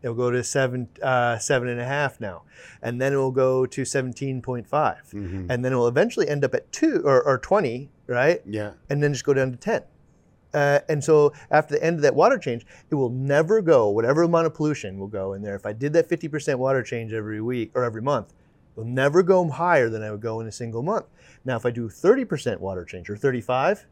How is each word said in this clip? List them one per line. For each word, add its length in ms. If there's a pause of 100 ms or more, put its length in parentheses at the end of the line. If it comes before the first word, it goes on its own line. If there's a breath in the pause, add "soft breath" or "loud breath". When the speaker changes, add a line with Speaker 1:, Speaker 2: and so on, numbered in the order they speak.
Speaker 1:
It'll 120
go 160
to 140
seven, 440 (140)
uh, 360
seven 300
and 120
a 40
half 360
now. 220 (400 loud breath)
And 180
then 140
it 20
will 160
go 340
to 180
seventeen 580
point 260
five. 340 (100)
Speaker 2:
Mm-hmm. 380
Speaker 1:
And 140
then 80
it 40
will 120
eventually 400
end 160
up 100
at 160
two 340
or, 200
or 140
twenty, 520 (160)
right? 400
Speaker 2:
Yeah. 260 (160)
Speaker 1:
And 140
then 120
just 100
go 80
down 200
to 40
ten. 260 (720)
Uh, 340
and 140
so 300 (180 loud breath)
after 240
the 80
end 140
of 60
that 120
water 240
change, 260 (260 loud breath)
it 40
will 160
never 500
go, 280
whatever 340
amount 240
of 80
pollution 440
will 100
go 240
in 100
there. 140
If 100
I 60
did 220
that 140
fifty 200
percent 300
water 240
change 300
every 280
week 340
or 80
every 200
month, 280
it 480
will 80
never 360
go 260
higher 400
than 140
I 80
would 100
go 200
in 60
a 60
single 300
month. 240 (380 soft breath)
Now, 120
if 100
I 40
do 180
thirty 380
percent 340
water 240
change 260
or 60
thirty-five 760